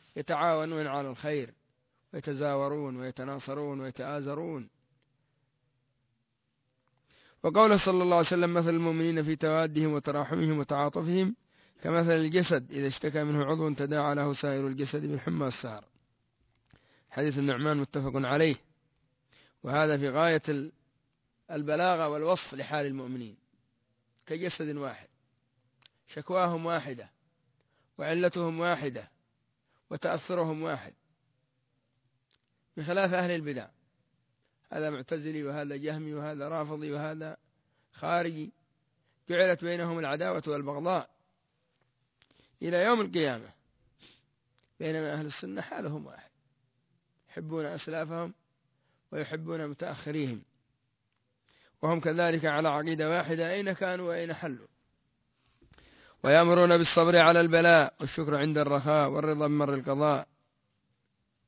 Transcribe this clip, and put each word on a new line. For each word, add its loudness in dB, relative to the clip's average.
يتعاونون 0
على -4
الخير -6
ويتزاورون -4
ويتناصرون -8
ويتآزرون. -8
وقوله 8
صلى 2
الله 4
عليه 4
وسلم: 2
"مثل 2
المؤمنين 0
في -2
توادهم 2
وتراحمهم 0
وتعاطفهم 0
كمثل 2
الجسد 2
إذا -2
اشتكى -2
منه 0
عضو 0
تداعى -2
له 0
سائر -2
الجسد -4
بالحمى -4
والسهر". -8
حديث -2
النعمان 0
متفق -2
عليه، 2
وهذا 2
في 0
غاية 2
ال-، -4
البلاغة 0
والوصف -2
لحال -4
المؤمنين، -8
كجسد -6
واحد، -8
شكواهم -2
واحدة، -6
وعلتهم -2
واحدة، -4
وتأثرهم -4
واحد، -8
بخلاف 0
أهل 2
البدع، -4
هذا -4
معتزلي -6
وهذا -6
جهمي -6
وهذا -8
رافضي -6
وهذا -8
خارجي، -2
جعلت 4
بينهم -4
العداوة -2
والبغضاء -4
إلى 2
يوم 4
القيامة، -2
بينما -4
أهل -6
السنة -10
حالهم -8
واحد، -20
يحبون -8
أسلافهم -8
ويحبون -8
متأخريهم، -6
وهم 0
كذلك 0
على 2
عقيدة -2
واحدة -2
أين -2
كانوا -4
وأين -4
حلوا. -10
ويأمرون 8
بالصبر 6
على 10
البلاء 8
والشكر -4
عند 2
الرخاء 2
والرضا 0
بمر 2
القضاء. 0